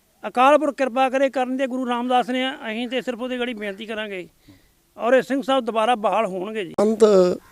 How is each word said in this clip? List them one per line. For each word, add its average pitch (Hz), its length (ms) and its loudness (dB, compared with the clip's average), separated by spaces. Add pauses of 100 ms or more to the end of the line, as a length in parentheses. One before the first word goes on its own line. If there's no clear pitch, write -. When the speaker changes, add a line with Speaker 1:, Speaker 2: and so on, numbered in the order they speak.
(240)
Speaker 1:
ਅਕਾਲ 254 340 4
ਪੁਰਖ 285 200 0
ਕਿਰਪਾ 262 320 0
ਕਰੇ 269 200 0
ਕਰਨ 254 280 -2
ਦੇ 269 100 -2
ਗੁਰੂ 254 200 -4
ਰਾਮਦਾਸ 240 420 0
ਨੇ 254 160 -2
ਆ। 269 100 -4 (160)
ਅਸੀਂ 240 180 -6
ਤੇ 247 120 -4
ਸਿਰਫ 240 180 -8
ਉਹਦੇ 254 200 -8
ਗੜੀ 247 140 -4
ਬੇਨਤੀ 208 320 -10
ਕਰਾਂਗੇ 202 420 -10 (720)
ਔਰ 233 160 2
ਇਹ 254 80 6
ਸਿੰਘ 262 220 -4
ਸਾਹਿਬ 262 220 0
ਦੁਬਾਰਾ 226 300 0
ਬਹਾਲ 214 300 0
ਹੋਣਗੇ 190 400 -6
ਜੀ। 156 160 -14
Speaker 2:
ਅੰਤ 220 220 4 (480)